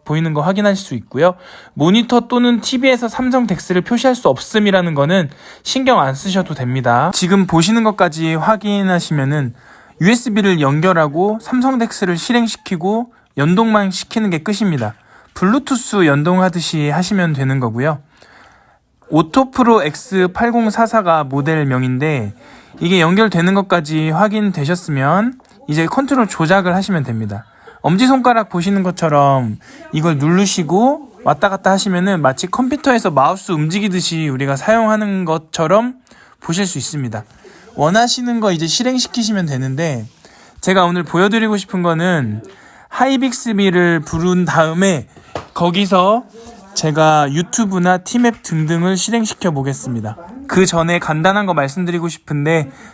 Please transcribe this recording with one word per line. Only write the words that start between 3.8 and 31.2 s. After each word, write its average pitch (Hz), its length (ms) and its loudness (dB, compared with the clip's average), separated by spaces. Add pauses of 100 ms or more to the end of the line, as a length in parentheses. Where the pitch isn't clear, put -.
표시할 240 320 2
수 240 140 0
없음이라는 185 640 0
거는 147 360 2 (320)
신경 254 380 2
안 135 140 0
쓰셔도 185 400 -4
됩니다. 127 600 0
지금 190 320 2
보시는 185 380 2
것까지 160 500 0
확인하시면은 170 1200 0 (460)
유에스비를 202 600 2
연결하고 165 800 0
삼성 254 380 -2
덱스를 202 380 -2
실행시키고 208 960 -2 (240)
연동만 196 540 2
시키는 208 400 -4
게 180 80 -2
끝입니다. 165 560 -2 (400)
블루투스 226 720 0
연동하듯이 165 840 2
하시면 175 440 0
되는 135 280 0
거고요. 131 400 -2 (1120)
오토프로 226 720 2
엑스 180 480 -2
팔공사사가 220 920 0
모델명인데 135 1080 0 (460)
이게 175 200 2
연결되는 180 540 2
것까지 160 560 0
확인되셨으면 180 1300 0 (300)
이제 156 180 0
컨트롤 262 400 0
조작을 180 480 0
하시면 190 300 -2
됩니다. 110 400 -6 (380)
엄지손가락 240 680 2
보시는 190 340 0
것처럼 143 760 2 (340)
이걸 156 260 0
누르시고 190 960 2 (120)